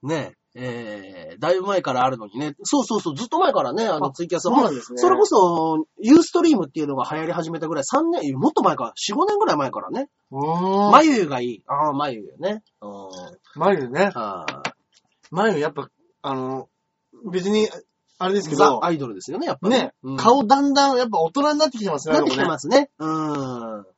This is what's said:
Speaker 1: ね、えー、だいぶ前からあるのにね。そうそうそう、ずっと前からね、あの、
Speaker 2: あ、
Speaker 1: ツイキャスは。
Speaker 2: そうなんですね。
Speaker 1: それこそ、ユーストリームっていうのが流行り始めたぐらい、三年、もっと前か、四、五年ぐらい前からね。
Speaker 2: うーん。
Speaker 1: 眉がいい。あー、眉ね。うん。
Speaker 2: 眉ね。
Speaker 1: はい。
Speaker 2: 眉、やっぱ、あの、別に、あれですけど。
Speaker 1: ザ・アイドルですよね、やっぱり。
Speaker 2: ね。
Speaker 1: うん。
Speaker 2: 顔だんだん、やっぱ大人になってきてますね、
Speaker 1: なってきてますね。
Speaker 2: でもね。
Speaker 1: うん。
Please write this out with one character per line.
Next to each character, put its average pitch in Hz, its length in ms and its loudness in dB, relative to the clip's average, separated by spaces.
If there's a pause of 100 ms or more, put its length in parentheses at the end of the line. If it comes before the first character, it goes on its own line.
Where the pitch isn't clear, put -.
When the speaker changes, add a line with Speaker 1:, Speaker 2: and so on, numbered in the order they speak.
Speaker 1:
ね、 135 320 -6 (180)
え 104 800 -12
ー、 - 40 -20
だ 160 120 2
い 185 80 2
ぶ 190 60 -6
前 196 160 0
か 147 100 -4
ら 123 120 2
あ 135 60 2
る 127 60 -6
の 113 100 -14
に 107 120 -12
ね。 147 240 -6
そ 269 200 2
う - 20 0
そ 214 140 -2
う - 20 -2
そ 170 100 -4
う、 139 60 -6
ず 214 80 -6
っ 233 40 -12
と 320 100 -2
前 349 140 4
か 185 100 2
ら 123 100 -4
ね、 226 140 -2
あ 170 120 -2
の、 185 80 -2
Speaker 2:
あ、 - 60 -4
Speaker 1:
ツ 175 120 -8
イ 170 40 -14
キ 175 80 -2
ャ - 20 -2
ス - 100 -2
は。 240 60 2
Speaker 2:
そ 269 60 6
う 247 40 4
な 202 60 0
ん 147 40 -4
で 123 80 -8
す - 100 -16
ね。 - 80 -10
Speaker 1:
そ 359 100 6
れ 381 60 4
こ 403 100 6
そ、 170 580 2 (160)
ユ 240 180 8
ー 339 40 6
ス - 100 -2
ト 349 100 2
リ 330 100 6
ー 269 40 4
ム 165 120 -2
っ - 20 -16
て - 80 -10
い 156 60 -2
う - 20 -6
の 143 80 -4
が 127 160 -4
流 151 120 -6
行 160 40 -6
り 170 60 -4
始 165 180 -4
め 165 80 -6
た 160 80 -6
ぐ 160 80 -4
ら 147 60 -2
い、 - 40 -2
三 311 260 0
年、 151 260 -2
も 135 140 2
っ - 20 -12
と 311 100 0
前 185 140 4
か、 120 180 -6
四、 - 200 -6
五 285 100 2
年 415 140 0
ぐ 427 80 2
ら 208 80 2
い - 20 -2
前 139 160 -2
か 107 80 -6
ら - 100 -12
ね。 240 180 -6 (220)
Speaker 2:
う 135 100 -8
ー 185 500 0
ん。 - 20 8
Speaker 1:
眉 269 340 6
が 135 140 -4
い 120 40 -4
い。 120 220 -8
あ 147 240 0
ー、 139 60 -4
眉 139 260 -4 (160)
ね。 208 240 -6 (180)
う 107 60 -16
ん。 104 40 -14 (680)
Speaker 2:
眉 160 320 2
ね。 180 260 0
Speaker 1:
は 98 320 -8 (180)
い。 - 60 -4 (600)
Speaker 2:
眉、 190 280 0
や 147 120 0
っ - 20 -20
ぱ、 139 160 -10 (340)
あ 139 120 -6
の、 131 340 -6 (640)
別 185 180 -2
に、 214 180 2 (500)
あ 185 100 -2
れ 196 60 0
で 202 80 2
す 156 60 -10
け 156 60 -4
ど。 139 40 -4
Speaker 1:
ザ・ 175 240 6
ア 175 100 0
イ 160 60 -2
ド 135 100 -8
ル 110 60 -10
で 92 80 -16
す 135 100 -14
よ 180 60 -8
ね、 330 80 -6
や 285 80 -4
っ - 60 -20
ぱ 180 80 -2
り。 240 60 2
Speaker 2:
ね。 190 180 0 (120)
Speaker 1:
う 131 80 -8
ん。 135 40 -6
Speaker 2:
顔 233 300 4
だ 269 140 4
ん 285 120 2
だ 277 220 4
ん、 - 20 2
や 254 100 0
っ - 20 -6
ぱ 202 100 -4
大 165 120 0
人 285 240 0
に 294 40 -2
な 311 80 4
っ 285 40 0
て 247 80 -12
き 214 60 -6
て 196 60 -2
ま 151 80 -2
す 143 120 -8
ね、 - 40 2
Speaker 1:
な 302 60 4
っ - 40 2
て 320 60 2
き 262 80 -2
て 139 60 0
ま - 160 -2
す 143 80 -10
ね。 277 300 4
Speaker 2:
で 151 60 -8
も 156 40 -4
ね。 156 60 -2 (640)
Speaker 1:
う - 20 -14
ん。 98 60 -20 (120)